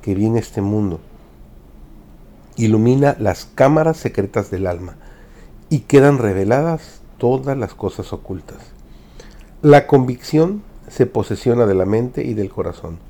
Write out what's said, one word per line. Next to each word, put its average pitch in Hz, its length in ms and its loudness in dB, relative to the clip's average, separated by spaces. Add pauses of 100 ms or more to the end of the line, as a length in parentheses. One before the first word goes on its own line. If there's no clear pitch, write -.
que 101 100 -4
viene 110 240 0
a 113 40 -2
este - 200 -8
mundo 101 380 -2 (1600)
ilumina 120 640 2
las 101 260 -2
cámaras 156 520 2
secretas - 540 -4
del 95 160 -4
alma 87 280 -8 (760)
y 151 80 0
quedan 139 400 4
reveladas 117 840 -2 (160)
todas 131 400 -2
las 107 160 -6
cosas - 400 -8
ocultas. - 460 -14 (1040)
La 143 240 8
convicción 151 760 0 (260)
se - 200 -2
posesiona 120 580 -2
de 101 80 2
la 92 120 2
mente 117 380 -4
y 117 120 -6
del 98 160 -6
corazón. 85 480 -10 (100)